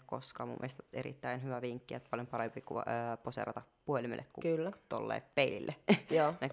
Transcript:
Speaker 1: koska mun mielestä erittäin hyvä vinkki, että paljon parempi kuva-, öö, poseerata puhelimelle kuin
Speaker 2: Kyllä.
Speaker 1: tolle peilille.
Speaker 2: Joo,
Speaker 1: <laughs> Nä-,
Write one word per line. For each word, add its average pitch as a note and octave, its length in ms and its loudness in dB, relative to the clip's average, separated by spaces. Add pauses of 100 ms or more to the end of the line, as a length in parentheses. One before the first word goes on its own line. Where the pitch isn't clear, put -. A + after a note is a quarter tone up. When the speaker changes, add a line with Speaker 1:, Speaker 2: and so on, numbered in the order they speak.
Speaker 1:
koska - 400 -6
mun A#2+ 140 -6
mielestä C3+ 240 -8 (100)
erittäin B2+ 500 -4
hyvä B2+ 180 -4
vinkki, B2 340 -6
että B2 140 -12
paljon A#2+ 180 -4
parempi A2+ 340 -2
kuva-, - 220 -4 (260)
öö, A2+ 80 -2
poseerata A2+ 440 -4 (240)
puhelimelle A#2+ 480 -2
kuin - 80 -10
Speaker 2:
Kyllä. E3 300 2 (180)
Speaker 1:
tolle A2 340 -2 (120)
peilille. C3 400 2 (340)
Speaker 2:
Joo, D#3 260 6
Speaker 1:
<laughs> F3 60 -6
Nä-, C#3 120 0